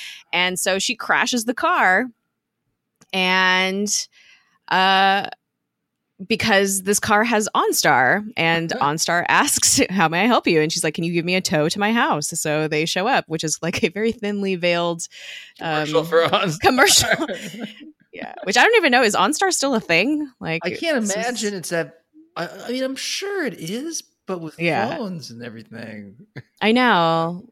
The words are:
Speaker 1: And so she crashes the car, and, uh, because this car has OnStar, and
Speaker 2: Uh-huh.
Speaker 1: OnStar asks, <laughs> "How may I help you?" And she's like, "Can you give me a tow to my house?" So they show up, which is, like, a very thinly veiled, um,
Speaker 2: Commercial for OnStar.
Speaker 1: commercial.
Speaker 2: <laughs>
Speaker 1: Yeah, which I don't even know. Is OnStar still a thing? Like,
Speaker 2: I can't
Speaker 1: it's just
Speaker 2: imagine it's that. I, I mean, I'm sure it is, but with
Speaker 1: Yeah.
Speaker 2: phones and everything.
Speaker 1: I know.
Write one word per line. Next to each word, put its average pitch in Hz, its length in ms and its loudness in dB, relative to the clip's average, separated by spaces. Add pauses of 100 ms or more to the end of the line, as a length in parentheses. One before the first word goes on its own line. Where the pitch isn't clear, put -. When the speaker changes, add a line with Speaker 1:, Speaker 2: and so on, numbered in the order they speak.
(320)
Speaker 1:
And 180 280 0
so 190 180 0
she 233 160 -2
crashes 233 500 0
the 240 100 -2
car, 247 520 2 (1040)
and, 185 960 0 (600)
uh, 190 580 2 (1000)
because 196 580 2
this 202 160 0
car 214 240 2
has 214 300 0
OnStar, 185 720 2 (100)
and 165 360 0
Speaker 2:
Uh-huh. - 140 -2
Speaker 1:
OnStar 160 420 0
asks, 262 580 2
<laughs> - 40 -4
"How 180 180 2
may 170 140 0
I 220 40 2
help 240 200 2
you?" 165 160 4
And 156 100 0
she's - 100 -4
like, 156 120 -2
"Can 170 100 -4
you 175 80 -2
give 170 140 -2
me 180 80 0
a 185 80 0
tow 156 260 2
to - 100 -4
my 208 140 0
house?" 233 360 0
So 156 400 -2
they 156 180 0
show 185 200 -2
up, 226 220 0
which 160 160 -4
is, 156 160 -4
like, 165 240 -2
a 196 40 4
very 214 240 -2
thinly 202 440 -4
veiled, 170 500 -2 (540)
um, 156 260 -2
Speaker 2:
Commercial 156 180 0
for 165 180 2
OnStar. 175 380 0
Speaker 1:
commercial. 320 720 4
Speaker 2:
<laughs> - 40 -10 (760)
Speaker 1:
Yeah, - 300 -14
which 202 140 -2
I 247 80 8
don't 440 100 6
even 349 160 4
know. 247 140 6
Is 208 100 2
OnStar 302 380 2
still 277 240 0
a 220 40 0
thing? 269 480 0 (120)
Like, 165 260 -4
Speaker 2:
I 180 40 -2
can't 311 280 -2
Speaker 1:
it's 208 160 0
just - 20 -4 (120)
Speaker 2:
imagine 214 260 -4
it's 180 140 -8
that. 165 320 -4 (360)
I, 170 120 -6
I 196 240 -14
mean, 254 100 -4
I'm 262 140 -4
sure 392 500 -6
it 190 80 -4
is, 247 480 -8 (240)
but 185 140 -6
with 160 180 -12
Speaker 1:
Yeah. 147 380 0
Speaker 2:
phones 180 340 -10
and 117 140 -14
everything. 110 720 -16 (440)
Speaker 1:
I 208 120 2
know. 175 800 2